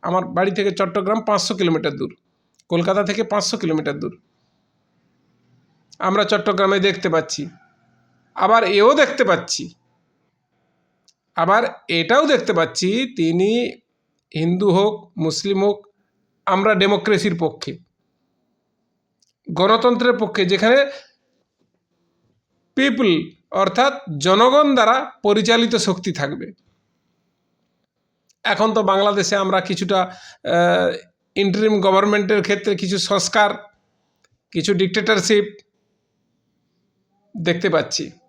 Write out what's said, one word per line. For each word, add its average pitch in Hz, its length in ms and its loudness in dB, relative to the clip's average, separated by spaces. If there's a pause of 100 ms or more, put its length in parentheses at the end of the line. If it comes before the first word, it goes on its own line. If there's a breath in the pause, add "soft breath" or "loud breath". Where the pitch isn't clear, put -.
আমার 180 240 -2
বাড়ি 185 260 -2
থেকে 196 200 -2
চট্টগ্রাম 196 500 -2
পাঁচশো 214 340 -2
কিলোমিটার 165 440 0
দূর, - 120 -8 (580)
কলকাতা 175 340 0
থেকে 208 200 -4
পাঁচশো 202 340 -4
কিলোমিটার 156 420 -4
দূর। 175 140 -10 (1900)
আমরা 196 240 0
চট্টগ্রামে 196 560 0
দেখতে 185 300 -2
পাচ্ছি, 160 320 -2 (920)
আবার 214 260 4 (180)
এও 220 140 6
দেখতে 277 300 2
পাচ্ছি, - 400 -2 (1700)
আবার 202 260 2 (240)
এটাও 170 380 2
দেখতে 262 280 0
পাচ্ছি 170 360 -2 (260)
তিনি 170 340 0 (840)
হিন্দু 180 400 -2
হোক, 196 220 2 (240)
মুসলিম 175 460 -4
হোক, 202 140 0 (720)
আমরা 196 280 2
ডেমোক্রেসির 202 640 0
পক্ষে, 151 340 -6 (1700)
গণতন্ত্রের 226 680 2
পক্ষে, 202 280 -2
যেখানে 202 320 2 (2000 loud breath)
পিপল 254 320 2 (420)
অর্থাৎ 196 420 0 (260)
জনগণ 240 560 4
দ্বারা 226 200 4 (280)
পরিচালিত 220 520 2
শক্তি 190 360 -2
থাকবে। 143 360 -6 (2000)
এখন 208 280 0
তো 220 100 0
বাংলাদেশে 196 520 0
আমরা 190 260 0
কিছুটা, 190 380 -2 (540 loud breath)
আহ, 175 360 2 (460)
ইন্টারিম 202 460 2
গভর্নমেন্টের 202 600 2
ক্ষেত্রে 202 340 -2
কিছু 190 220 -4
সংস্কার, 202 520 0 (1040)
কিছু 170 200 -2
ডিক্টেটরশিপ 208 720 2 (1900)
দেখতে 175 340 -2
পাচ্ছি। 156 340 -2 (260)